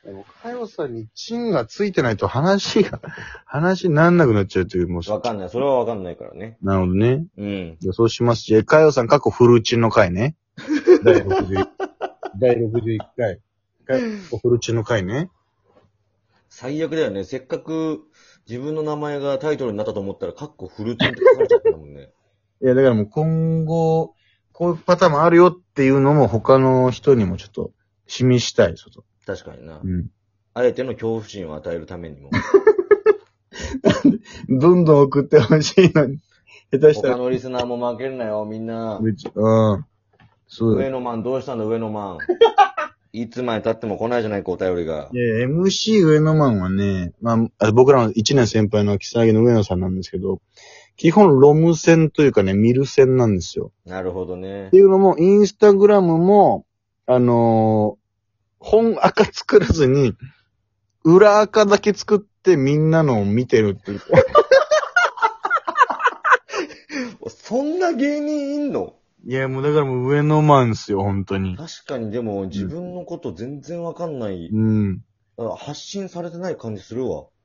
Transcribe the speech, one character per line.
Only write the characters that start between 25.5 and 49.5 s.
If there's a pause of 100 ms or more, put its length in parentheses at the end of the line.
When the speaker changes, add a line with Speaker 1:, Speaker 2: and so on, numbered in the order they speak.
Speaker 1:
て
い
う
の
も
他
の
人
に
も
ち
ょ
っ
と (340)
示
し
た
い、
ち
ょ
っ
と。 (240)
Speaker 2:
確
か
に
な。
Speaker 1:
う
ん。 (460)
Speaker 2:
あ
え
て
の
恐
怖
心
を
与
え
る
た
め
に
も。
Speaker 1:
<laughs> (2000)
ど
ん
ど
ん
送
っ
て
ほ
し
い
の
に。 (520)
下
手
し
た
ら。
Speaker 2:
他
の
リ
ス
ナ
ー
も (140)
負
け
る
な
よ、
み
ん
な。
Speaker 1:
め
っ
ち
ゃ、
う
ん。 (600)
そ
う
だ
よ。
Speaker 2:
上
野
マ
ン、
ど
う
し
た
ん
だ、
上
野
マ
ン。
Speaker 1:
<laughs> (800)
Speaker 2:
い
つ
ま
で
経
っ
て
も
来
な
い
じ
ゃ
な
い
か、
お
便
り
が。
Speaker 1:
い
や、
エ
ム
シ
ー
上
野
マ
ン
は
ね、 (100)
ま
あ、 (300)
あ、
僕
ら
の
一
年
先
輩
の
キ
サ
ラ
ギ
の
上